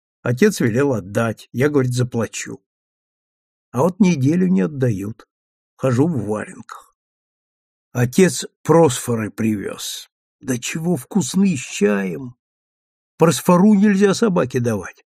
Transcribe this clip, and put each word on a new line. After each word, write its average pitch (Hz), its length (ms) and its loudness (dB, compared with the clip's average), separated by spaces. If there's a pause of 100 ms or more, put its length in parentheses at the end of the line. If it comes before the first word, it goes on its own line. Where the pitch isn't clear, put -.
(240)
Отец 156 360 2
велел 135 340 0
отдать, 107 580 -4
я, 131 180 0
говорит, 131 240 0
заплачу. 120 720 -6 (1040)
А 120 120 0
вот 180 160 0
неделю 175 480 2
не 190 140 2
отдают. 123 640 -4 (480)
Хожу 131 320 2
в 131 180 -4
валенках. - 720 -10 (960)
Отец 127 540 2 (180)
просфоры 127 680 2
привёз. - 800 -6 (300)
Да 127 180 -4
чего 165 380 -4
вкусны 180 600 0
с 127 60 -6
чаем! 185 720 -4 (840)
Просфору 175 580 4
нельзя 196 400 4
собаке 175 440 0
давать. 113 460 -4 (100)